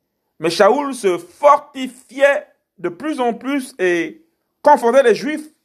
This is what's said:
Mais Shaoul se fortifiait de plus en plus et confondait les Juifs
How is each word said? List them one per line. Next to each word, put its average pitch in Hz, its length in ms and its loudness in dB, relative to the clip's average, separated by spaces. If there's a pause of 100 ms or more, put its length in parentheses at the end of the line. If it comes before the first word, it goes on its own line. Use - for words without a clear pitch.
(380)
Mais 160 120 -4
Shaoul 262 420 2
se 180 260 -4
fortifiait 277 1300 -2 (280)
de 175 120 -8
plus 262 320 -8
en 240 120 -2
plus 254 460 -8
et 170 480 -4 (340)
confondait 262 440 2
les 233 100 4
Juifs 269 340 -8 (160)